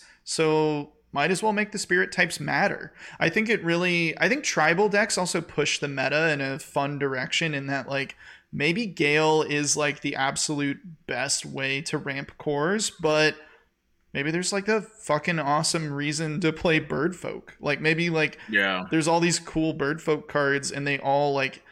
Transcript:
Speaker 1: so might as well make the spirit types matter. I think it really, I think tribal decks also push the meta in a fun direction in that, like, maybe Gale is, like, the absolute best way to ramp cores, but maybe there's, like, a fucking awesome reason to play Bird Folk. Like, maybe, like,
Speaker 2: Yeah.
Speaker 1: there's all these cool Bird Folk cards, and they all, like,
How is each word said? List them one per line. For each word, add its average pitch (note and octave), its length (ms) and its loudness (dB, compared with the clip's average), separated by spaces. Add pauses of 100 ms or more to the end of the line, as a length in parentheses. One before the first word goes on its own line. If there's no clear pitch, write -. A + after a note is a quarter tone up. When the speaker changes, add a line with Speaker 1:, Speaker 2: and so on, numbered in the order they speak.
(240)
Speaker 1:
so D#3 720 2 (180)
might D3 180 0
as F#3 140 0
well A3 80 2
make G#3 220 -2
the G#3+ 40 -6
spirit F#3 360 0
types F3 260 0
matter. D3 540 -2 (260)
I D#3+ 80 2
think G#3+ 220 0
it G#3+ 160 2
really, E3+ 520 0
I E3+ 120 2
think C#4 160 -2
tribal E3+ 420 4
decks G#3 300 2
also F3+ 240 -2
push - 380 -2
the C#3+ 100 -4
meta C#3+ 420 0
in C#3+ 80 -2
a C3+ 180 -4
fun C#3+ 420 -2
direction C#3 540 -2
in C#3 140 -4
that, C3+ 220 -4
like, C#3 260 -4 (380)
maybe E3+ 320 0
Gale D#3 560 4
is, D3 340 0
like, D3 240 0
the C#3 160 -4
absolute C#3+ 920 -4
best C3+ 400 -4
way C3+ 360 -4
to - 160 -4
ramp C#3 400 -6
cores, D#3+ 540 0
but D#3 440 4 (800)
maybe C#3+ 180 -2
there's, F3+ 220 -2
like, G3 160 -2
a A3 120 4
fucking D#3+ 580 -2
awesome D3+ 520 0
reason D3 480 -4
to D#3 140 2
play D#3+ 260 2
Bird D3+ 340 -2
Folk. - 460 -10
Like, C#3+ 220 -2
maybe, D#3+ 280 2
like, D#3 280 0 (100)
Speaker 2:
Yeah. G3 420 2
Speaker 1:
there's D#3+ 200 2
all E3 100 4
these E3+ 180 2
cool D#3+ 360 -2
Bird D3+ 280 -2
Folk D3+ 280 -2
cards, C#3 420 0
and C#3+ 160 -4
they C#3 120 0
all, C#3 340 2
like, C3+ 280 -2 (100)